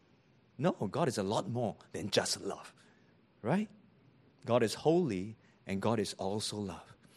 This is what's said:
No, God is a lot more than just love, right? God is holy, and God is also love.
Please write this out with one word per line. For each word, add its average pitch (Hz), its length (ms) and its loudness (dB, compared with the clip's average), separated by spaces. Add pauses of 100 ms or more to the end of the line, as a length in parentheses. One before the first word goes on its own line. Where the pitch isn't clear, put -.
(580)
No, 156 140 2
God 123 360 0
is 110 100 -2
a 104 60 0
lot 127 260 0
more 117 260 -2 (160)
than 95 180 -6
just - 320 0
love, - 320 -8 (720)
right? 185 260 0 (760)
God 117 200 4
is 107 100 2
holy, 113 640 2 (300)
and 98 140 -4
God 110 180 2
is 98 180 -2
also 104 400 -4
love. 92 380 -10 (220)